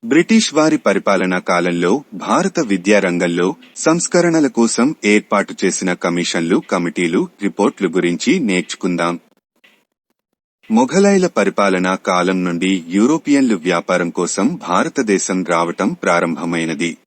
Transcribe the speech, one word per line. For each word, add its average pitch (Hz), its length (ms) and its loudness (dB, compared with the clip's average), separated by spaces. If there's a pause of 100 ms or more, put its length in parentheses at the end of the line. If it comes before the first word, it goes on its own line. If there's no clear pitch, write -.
బ్రిటిష్ 170 500 2
వారి 156 240 2
పరిపాలనా 95 600 0
కాలంలో 87 640 0 (100)
భారత 135 460 -2
విద్యా 101 380 2
రంగంలో 90 580 0 (200)
సంస్కరణల 165 720 0
కోసం 120 480 0 (100)
ఏర్పాటు 104 500 0 (100)
చేసిన 92 280 -2
కమిషన్లు, 87 640 -2
కమిటీలు, 90 720 -2 (140)
రిపోర్ట్లు 101 460 -2
గురించి 90 500 0
నేర్చుకుందాం. 90 840 -2 (1500)
మొఘలాయుల 196 560 4
పరిపాలనా 95 680 0
కాలం 92 500 0
నుండి 87 440 -2
యూరోపియన్లు 131 680 2
వ్యాపారం 87 540 -2
కోసం 95 440 -2
భారతదేశం 101 920 -2
రావటం 85 480 -2
ప్రారంభమైనది. 85 1040 -2 (100)